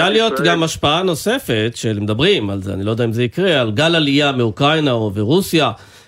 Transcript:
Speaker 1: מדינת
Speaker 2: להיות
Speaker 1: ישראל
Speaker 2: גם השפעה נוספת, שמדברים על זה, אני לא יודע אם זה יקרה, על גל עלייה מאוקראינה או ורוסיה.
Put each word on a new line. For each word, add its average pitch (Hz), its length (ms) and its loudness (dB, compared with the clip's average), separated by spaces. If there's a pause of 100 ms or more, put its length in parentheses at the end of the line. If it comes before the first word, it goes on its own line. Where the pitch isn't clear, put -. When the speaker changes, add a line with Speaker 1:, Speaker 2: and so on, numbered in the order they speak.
Speaker 1:
מדינת 196 100 2
Speaker 2:
להיות 220 200 2
Speaker 1:
ישראל 160 160 0
Speaker 2:
גם 170 140 2
השפעה 160 400 -2
נוספת, 160 720 -2
שמדברים 110 760 0
על 98 120 -6
זה, 95 100 -6
אני 95 120 -4
לא 104 60 -2
יודע 120 140 0
אם 110 80 0
זה 120 100 0
יקרה, 160 380 0
על 113 100 0
גל 156 260 2
עלייה 143 360 2
מאוקראינה 143 600 2
או 110 220 0
ורוסיה. 143 560 0 (380)